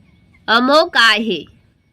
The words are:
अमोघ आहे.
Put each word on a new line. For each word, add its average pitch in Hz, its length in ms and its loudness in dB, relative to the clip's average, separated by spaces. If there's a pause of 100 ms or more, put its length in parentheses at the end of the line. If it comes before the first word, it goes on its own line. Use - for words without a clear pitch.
(480)
अमोघ 269 480 2
आहे. 220 500 0 (480)